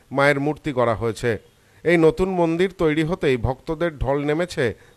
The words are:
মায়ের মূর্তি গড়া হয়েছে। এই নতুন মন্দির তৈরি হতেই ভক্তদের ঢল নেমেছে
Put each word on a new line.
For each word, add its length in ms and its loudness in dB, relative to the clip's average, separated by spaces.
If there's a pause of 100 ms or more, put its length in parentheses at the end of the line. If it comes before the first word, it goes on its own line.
(120)
মায়ের 280 2
মূর্তি 340 -4
গড়া 220 2
হয়েছে। 420 -4 (460)
এই 140 4
নতুন 320 4
মন্দির 480 0
তৈরি 260 0
হতেই 340 0
ভক্তদের 600 -4
ঢল 240 -2
নেমেছে 500 -2 (240)